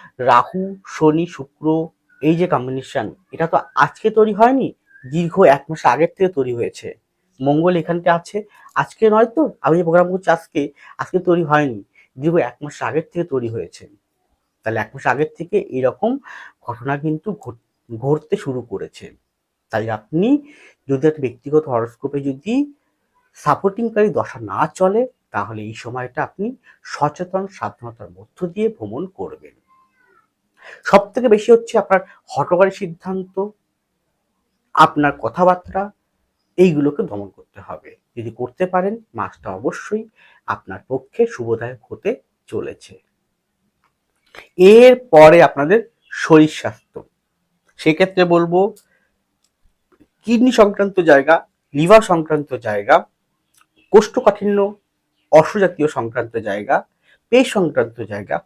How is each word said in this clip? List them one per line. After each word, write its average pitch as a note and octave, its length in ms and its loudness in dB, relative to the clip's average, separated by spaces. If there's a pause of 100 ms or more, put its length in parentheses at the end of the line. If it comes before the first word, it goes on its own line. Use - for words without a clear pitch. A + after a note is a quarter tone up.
(180)
রাহু, C3 580 0 (100)
শনি, D#3+ 400 0
শুক্র, D#3+ 640 -6 (320)
এই D#3+ 160 0
যে F3 100 0
কম্বিনেশন, C3 680 -6 (180)
এটা E3 140 -4
তো E3+ 120 -2 (160)
আজকে C#3+ 360 0
তৈরি A3 220 2
হয়নি, A3+ 400 2 (380)
দীর্ঘ E3+ 300 -2
এক C#3 280 4
মাস D#3+ 180 -6
আগের D3 300 2
থেকে F#3 120 0
তৈরি C3 260 -4
হয়েছে। G#2+ 440 -10 (420)
মঙ্গল D#3 360 0
এখানটা E3+ 380 -2
আছে, F#3+ 280 -6 (320)
আজকে G#3+ 360 0
নয় A3 160 4
তো, C4 340 -4
আমি D3+ 160 2
যে F3+ 60 0
প্রোগ্রাম F3 280 2
করছি F#3 200 -4
আজকে, D3+ 420 -4 (260)
আজকে - 200 -6
তৈরি F3+ 240 0
হয়নি, D3 400 -2 (360)
দীর্ঘ D#3+ 180 -2
এক B2+ 260 -2
মাস D3 200 -12
আগের C3 200 -4 (100)
থেকে F3 120 -6
তৈরি B2 240 -6
হয়েছে। G#2+ 400 -12 (760)
তাহলে A2 180 -4
এক G#2+ 140 -8
মাস C3+ 120 -10
আগের C#3 200 -2 (100)
থেকে E3+ 220 -6
এরকম F#3+ 600 -4 (440)
ঘটনা B2 360 -8
কিন্তু D#3 420 -6
ঘট-, - 560 -18
ঘটতে D3 400 -4
শুরু B2+ 260 -8
করেছে। - 520 -14 (560)
তাই A2+ 200 -4
আপনি G3 560 -2 (440)
যদি C3+ 160 -2
একটা D3+ 140 -2
ব্যক্তিগত C#3 480 -4
হরোস্কোপে B2 520 -6
যদি G3+ 520 -6 (640)
সাপোর্টিংকারী G#3+ 720 -2
দশা A#2 320 -6
না A2 260 -6
চলে, G3 400 -2 (240)
তাহলে G#2+ 320 -8
এই A2 120 -12
সময়টা B2 480 -10
আপনি G#3 340 -8 (260)
সচেতন F3+ 640 -6
সাবধানতার A#2 640 -16
মধ্য G2 360 -14
দিয়ে G#3 220 -4
ভ্রমণ C3 380 -10
করবেন। - 480 -16 (1300)
সব G3+ 280 2
থেকে B3 160 -2
বেশি G#3 240 4
হচ্ছে A#3 260 2
আপনার G3 220 0 (260)
হঠকারী F3 440 0
সিদ্ধান্ত, F#3+ 760 -10 (1300)
আপনার D3 440 2
কথাবার্তা, F3+ 720 -2 (680)
এইগুলোকে D3 460 2
দমন G2+ 260 -10
করতে - 320 -20
হবে। - 360 -18 (200)
যদি A#2 140 -12
করতে B2 360 -6
পারেন, F#3 300 -4 (180)
মাসটা G#2 360 -12
অবশ্যই E3+ 580 -8 (380)
আপনার - 420 -12
পক্ষে C3 380 -4
শুভদায়ক A#2 680 -10
হতে G#3 240 -8 (300)
চলেছে। - 540 -12 (1600)
এরপরে F#3 840 8
আপনাদের D#3 480 2 (200)
শরীর D#3 380 4
স্বাস্থ্য, - 560 -12 (720)
সেক্ষেত্রে F#3 480 0
বলবো F3 500 2 (1500)
কিডনি A#3+ 300 2
সংক্রান্ত G3+ 480 2
জায়গা, D#3 460 4 (280)
লিভার F3 260 6
সংক্রান্ত D#3 540 -2
জায়গা, A2+ 500 0 (840)
কোষ্ঠকাঠিন্য, G3+ 840 2 (580)
অশ্বজাতীয় D#3 560 2
সংক্রান্ত A#2+ 480 -6
জায়গা, G#2+ 480 -4 (440)
পেট B3 180 4
সংক্রান্ত C#3 540 -4
জায়গা, G2+ 460 -8